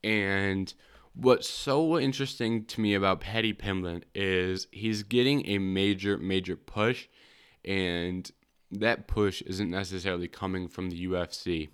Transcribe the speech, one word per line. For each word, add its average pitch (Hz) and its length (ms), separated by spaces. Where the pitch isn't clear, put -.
And 98 680
what's - 360
so 156 480
interesting 131 680
to - 160
me 104 120
about 95 280
Paddy 110 320
Pimblett 90 500
is 92 580
he's 107 320
getting 123 440
a 101 120
major, 98 580
major 92 400
push, 113 500
and 90 680
that 107 380
push 101 360
isn't 95 260
necessarily 90 580
coming 92 400
from 92 220
the 87 80
U 90 180
F 87 180
C. 80 400